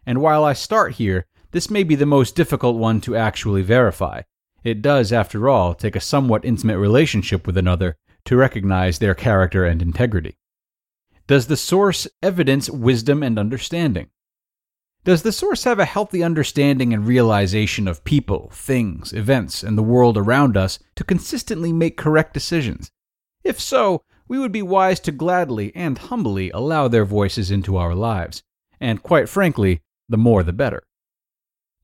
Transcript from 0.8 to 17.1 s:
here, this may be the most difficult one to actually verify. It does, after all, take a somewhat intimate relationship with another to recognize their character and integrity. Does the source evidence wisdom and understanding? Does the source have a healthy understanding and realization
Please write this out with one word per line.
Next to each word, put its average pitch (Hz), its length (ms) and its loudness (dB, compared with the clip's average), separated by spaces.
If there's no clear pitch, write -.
here, 95 340 -2
this - 180 -4
may 208 140 0
be 156 100 0
the 143 140 2
most 143 280 2
difficult 131 400 0
one 113 260 0
to - 140 -4
actually 104 460 -2
verify. 95 640 0
It 110 180 -4
does, 127 320 2
after 110 340 0
all, 92 280 2
take 107 200 -4
a 101 40 -4
somewhat 127 440 0
intimate 110 360 0
relationship 107 640 2
with 90 100 -2
another 90 420 0
to 123 100 0
recognize 95 640 2
their 101 160 2
character 95 500 2
and 85 160 2
integrity. 85 600 -2
Does 135 180 4
the 147 100 0
source 190 520 0
evidence 170 440 0
wisdom 131 540 0
and 117 160 -2
understanding? 107 720 -4
Does 175 180 2
the 220 100 -2
source 359 340 -4
have 240 120 0
a 190 80 2
healthy 190 380 -4
understanding 143 720 0
and 104 100 -2
realization 107 800 2